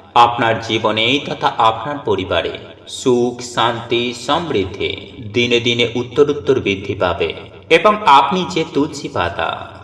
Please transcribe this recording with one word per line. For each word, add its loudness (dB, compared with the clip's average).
আপনার 4
জীবনে 0
তথা -2
আপনার 2
পরিবারে -2
সুখ, 0
শান্তি, -2
সমৃদ্ধি -2
দিনে 2
দিনে 2
উত্তরোত্তর 0
বৃদ্ধি -2
পাবে -2
এবং 4
আপনি 6
যে -2
তুলসী -2
পাতা, -4